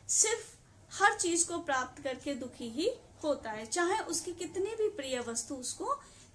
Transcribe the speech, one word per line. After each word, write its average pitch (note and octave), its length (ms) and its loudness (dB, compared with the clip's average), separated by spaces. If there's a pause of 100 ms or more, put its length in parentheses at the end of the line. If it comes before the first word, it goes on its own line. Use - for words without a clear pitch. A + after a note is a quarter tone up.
सिर्फ A4+ 360 4 (480)
हर G#4 220 6
चीज E4 300 2
को E4+ 140 -4
प्राप्त C4+ 440 -2
करके C4+ 320 -2
दुखी A#3+ 360 -8
ही D#4+ 200 2 (340)
होता C#4 260 0
है, A3 160 -6
चाहे F4 320 2
उसकी E4+ 340 -2
कितनी F#4 420 -2
भी G#4+ 140 4
प्रिय C4+ 300 -2 (100)
वस्तु A#3 260 -4
उसको F4 440 -2 (360)